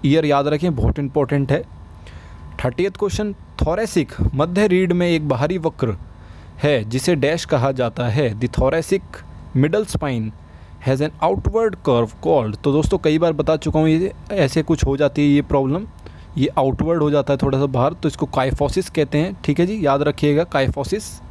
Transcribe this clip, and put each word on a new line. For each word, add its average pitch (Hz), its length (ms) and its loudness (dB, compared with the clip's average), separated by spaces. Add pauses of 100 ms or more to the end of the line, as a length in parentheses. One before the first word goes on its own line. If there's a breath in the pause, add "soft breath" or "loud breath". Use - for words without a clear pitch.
Year 151 200 4
याद 143 220 2
रखें, 151 280 0
बहुत 117 240 0
important 139 520 0
है। 147 100 2 (1000 loud breath)
Thirtieth 175 360 -2
question, 208 340 -2 (280)
thoracic 170 520 0 (220)
मध्य 175 320 2
reed 185 260 4
में 175 140 2
एक 160 220 0
बाहरी 147 280 0
वक्र 139 400 -2 (640 loud breath)
है 143 260 2
जिसे 131 260 0
dash 147 300 0
कहा 139 260 2
जाता 127 380 -2
है? 123 200 2 (100)
The 120 120 0
thoracic 165 680 0 (380)
middle 165 320 2
spine 120 400 -4 (520 loud breath)
has 131 200 0
an 151 100 -2 (120)
outward 196 520 0 (120)
curve 120 340 2
called। 127 360 2
तो 143 160 0
दोस्तों, 156 240 2
कई 156 220 2
बार 165 140 2
बता 151 220 0
चुका 156 240 -2
हूँ, 156 100 4
ये 170 220 2 (220)
ऐसे 160 300 2
कुछ 165 220 0
हो 139 120 0
जाती 147 240 2
है 147 60 4
ये 143 140 6
problem, 143 440 0 (520 loud breath)
ये 135 100 2 (100)
outward 151 440 2
हो 151 100 2
जाता 143 220 2
है 135 80 -2
थोड़ा 135 180 2
सा 139 60 2
बाहर, 131 280 2
तो - 160 -4
इसको - 180 -4
kyphosis 135 600 -2
कहते 151 280 -2
हैं, 180 260 -2
ठीक 147 160 0
है 175 60 4
जी, 208 200 -4
याद 139 160 2
रखिएगा, 147 420 2
kyphosis। 139 680 -2 (200)